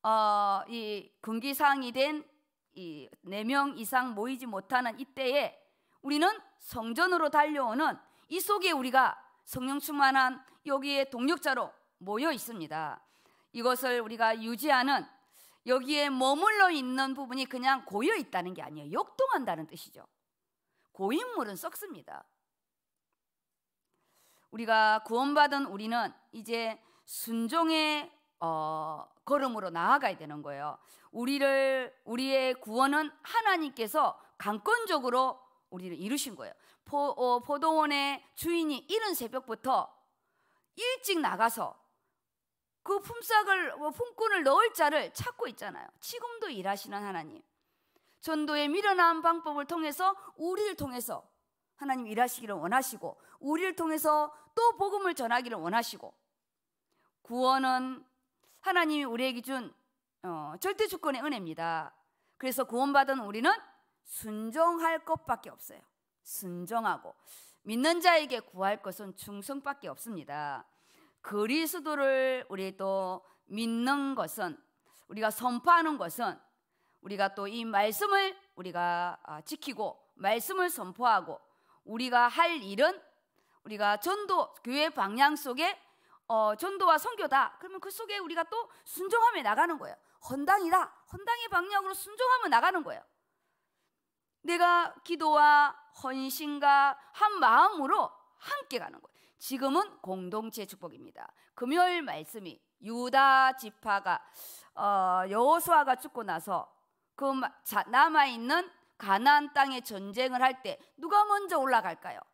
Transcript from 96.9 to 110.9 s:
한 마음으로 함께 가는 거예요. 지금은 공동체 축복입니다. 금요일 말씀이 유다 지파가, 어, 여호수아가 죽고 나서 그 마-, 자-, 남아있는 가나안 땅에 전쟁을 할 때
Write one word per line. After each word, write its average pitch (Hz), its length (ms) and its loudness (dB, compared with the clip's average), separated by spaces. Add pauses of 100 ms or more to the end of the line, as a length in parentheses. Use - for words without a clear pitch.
한 403 260 2
마음으로 302 720 4 (280)
함께 554 400 -6
가는 - 220 -10
거예요. - 120 -20 (260)
지금은 269 640 -2
공동체 190 640 -8
축복입니다. - 640 -18 (220)
금요일 339 480 2
말씀이 160 580 -12 (200)
유다 262 760 4
지파가, 196 680 -4 (500)
어, 185 540 2
여호수아가 285 680 4
죽고 247 260 -12
나서 180 500 -4 (420)
그 269 180 0
마-, 262 200 -2 (100)
자-, 202 260 -2
남아있는 277 800 4 (280)
가나안 277 540 4
땅에 269 280 2
전쟁을 233 600 -4
할 262 220 2
때 180 160 -8 (180)